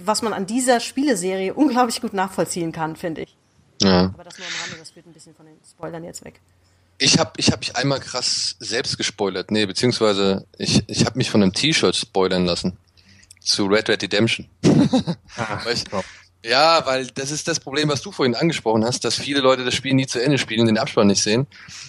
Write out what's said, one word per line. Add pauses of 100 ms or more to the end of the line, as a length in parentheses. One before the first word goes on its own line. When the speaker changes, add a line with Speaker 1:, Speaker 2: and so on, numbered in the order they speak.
Speaker 1:
was
man
an
dieser
Spieleserie
unglaublich
gut
nachvollziehen
kann,
finde
ich. (440)
Speaker 2:
Ja.
Speaker 1:
Aber
das
nur
am
Rande,
das
führt
ein
bisschen
von
den (100)
Spoilern
jetzt
weg. (580)
Speaker 2:
Ich
hab,
ich
hab
mich
einmal
krass
selbst
gespoilert.
Nee,
beziehungsweise (120)
ich,
ich
hab
mich
von
einem
T-Shirt
spoilern
lassen. (640)
Zu
Red
Dead
Redemption. (140)
<laughs> (200)
Speaker 3:
Ach,
Speaker 2:
Weil
ich,
Speaker 3:
top. (400)
Speaker 2:
ja,
weil
das
ist
das
Problem,
was
du
vorhin
angesprochen
hast,
dass
viele
Leute
das
Spiel
nie
zu
Ende
spielen
und
den
Abspann
nicht
sehen. (420)